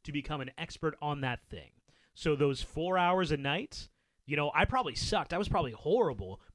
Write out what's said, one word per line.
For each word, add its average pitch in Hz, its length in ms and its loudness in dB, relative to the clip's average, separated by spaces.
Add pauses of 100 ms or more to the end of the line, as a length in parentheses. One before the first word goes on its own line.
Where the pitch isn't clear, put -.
to - 80 -12
become 147 300 -4
an 131 180 -8
expert 156 420 -4
on 147 200 -2
that 127 280 -4
thing. - 220 -14 (440)
So 156 200 0
those 139 280 2
four 180 360 -2
hours 180 320 4
a 151 60 2
night, 143 520 -4 (380)
you 143 100 -2
know, 147 180 2
I 165 100 6
probably 233 320 0
sucked. - 360 -2
I 170 60 0
was 202 100 -2
probably 151 240 0
horrible, 127 680 0 (140)